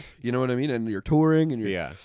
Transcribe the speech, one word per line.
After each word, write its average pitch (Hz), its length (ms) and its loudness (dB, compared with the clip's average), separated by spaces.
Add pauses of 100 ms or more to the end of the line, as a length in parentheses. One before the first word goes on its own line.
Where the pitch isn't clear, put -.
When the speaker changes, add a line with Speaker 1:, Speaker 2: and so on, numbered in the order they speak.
(220)
Speaker 1:
you 120 100 -4
know 123 80 0
what 131 120 0
I 123 40 0
mean? 139 160 -2
And 113 180 -4
you're 98 120 -6
touring, 156 500 4
and 120 100 -4
you're, 104 100 -4
Speaker 2:
Yeah. 80 220 -4 (120)